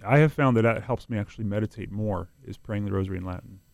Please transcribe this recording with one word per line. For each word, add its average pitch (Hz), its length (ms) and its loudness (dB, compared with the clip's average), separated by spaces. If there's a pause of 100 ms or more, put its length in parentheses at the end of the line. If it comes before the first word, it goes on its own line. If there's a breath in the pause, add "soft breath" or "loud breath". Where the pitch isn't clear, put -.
I 123 140 4
have 151 140 6
found 131 240 4
that 113 60 6
that 113 200 2
helps - 260 -6
me 117 100 -4
actually 107 260 -6
meditate 104 460 -4
more, 101 380 -4 (160)
is 95 140 -14
praying 104 280 -6
the 98 60 -6
rosary 95 260 -2
in 90 60 -8
Latin. 92 360 -12 (140)